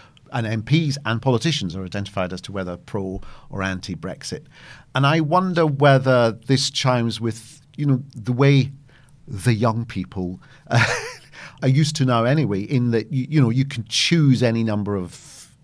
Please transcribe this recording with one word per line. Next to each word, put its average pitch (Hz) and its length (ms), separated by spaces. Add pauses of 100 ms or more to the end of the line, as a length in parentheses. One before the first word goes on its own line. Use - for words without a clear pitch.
(320)
and 120 140
M 110 160
Ps 143 420
and 113 160
politicians 117 560
are 95 80
identified 95 480
as 92 100
to - 100
whether 90 260
pro 95 420 (300)
or 98 120
anti-Brexit. 92 840 (480)
And 135 120
I 160 140
wonder 170 460
whether 135 680
this - 380
chimes 117 500
with, - 380 (180)
you 147 100
know, 135 160 (120)
the 123 180
way 139 380 (560)
the 110 280
young 113 300
people, 92 560 (280)
uh, 117 160 (440)
<laughs> - 340
are 135 60
used 151 280
to 139 80
now 120 200
anyway, 120 360
in 120 320
that, 113 200
you, 131 160
you 151 120
know, 120 100
you 131 140
can 113 240
choose 139 540
any 117 200
number 104 340
of - 520 (160)